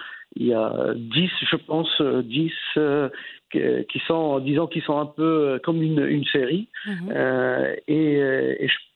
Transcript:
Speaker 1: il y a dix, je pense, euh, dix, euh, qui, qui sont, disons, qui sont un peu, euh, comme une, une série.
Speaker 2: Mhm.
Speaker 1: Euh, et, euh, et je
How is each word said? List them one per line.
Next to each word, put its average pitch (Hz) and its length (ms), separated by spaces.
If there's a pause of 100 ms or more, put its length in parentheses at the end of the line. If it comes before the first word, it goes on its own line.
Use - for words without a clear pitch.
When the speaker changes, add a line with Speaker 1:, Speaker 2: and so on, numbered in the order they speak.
(360)
Speaker 1:
il - 100
y 120 80
a - 400
dix, 123 360 (200)
je 165 60
pense, 156 340 (100)
euh, 127 220
dix, 147 300 (240)
euh, 147 320 (420)
qui, 151 100 (300)
qui - 160
sont, 160 340
disons, 143 260
qui 160 160
sont 147 160
un 147 80
peu, 147 160
euh, 151 360
comme 165 240
une, 156 220
une 143 220
série. 147 420 (180)
Speaker 2:
Mhm. 196 280
Speaker 1:
Euh, 131 600 (120)
et, 151 300
euh, 131 420
et 139 100
je - 80 (180)